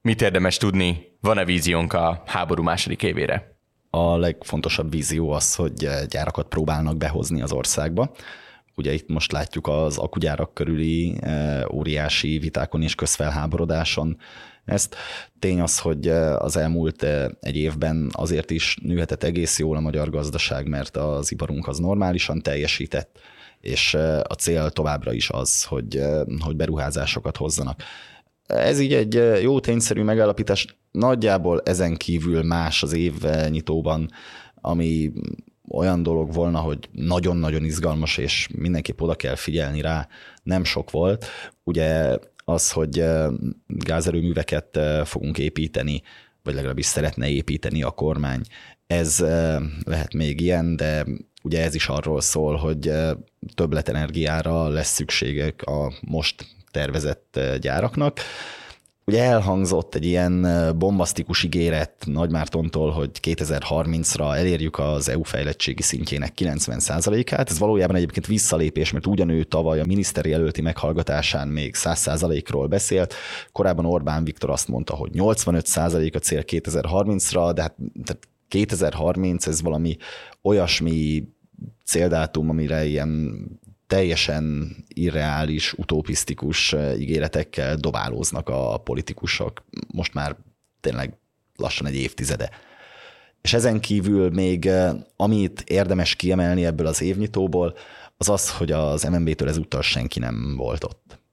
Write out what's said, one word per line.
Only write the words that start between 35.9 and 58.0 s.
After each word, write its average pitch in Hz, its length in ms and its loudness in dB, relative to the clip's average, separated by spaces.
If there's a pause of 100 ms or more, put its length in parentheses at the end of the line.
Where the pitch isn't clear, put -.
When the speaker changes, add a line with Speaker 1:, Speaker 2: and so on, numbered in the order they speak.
Speaker 2:
dolog 80 300 0
volna, 85 260 2
hogy 76 320 -4
nagyon-nagyon 85 720 0
izgalmas, 78 540 0
és - 380 -2
mindenképp 85 460 -2
oda 82 140 0
kell 65 200 -4
figyelni 76 460 -2
rá, 78 260 -2 (360)
nem 90 200 0
sok - 280 -2
volt. 92 340 0 (380)
Ugye 80 540 2 (280)
az, - 260 2
hogy, 78 280 0
eh, 80 280 2 (400)
gázerőműveket, 82 1120 0
eh, 76 280 2
fogunk - 320 -4
építeni, 73 640 -2 (420)
vagy 71 100 -4
legalábbis 67 320 -4
szeretne 73 440 0
építeni 71 540 -2
a 62 80 -2
kormány. 71 500 -2 (460)
Ez, 85 340 0
eh, 80 400 2 (220)
lehet 80 300 -4
még 76 280 -2
ilyen, 85 340 2
de 76 300 0 (380)
ugye 80 200 0
ez 78 120 0
is - 120 -2
arról 76 340 -2
szól, 76 340 0
hogy, 76 320 0
eh, 80 240 0 (440)
többletenergiára 78 1120 0
lesz 78 260 0
szükségek - 680 -2
a 73 400 -2
most - 440 -4 (260)
tervezett, 73 680 -2
eh, 67 200 0
gyáraknak. 101 640 0 (840)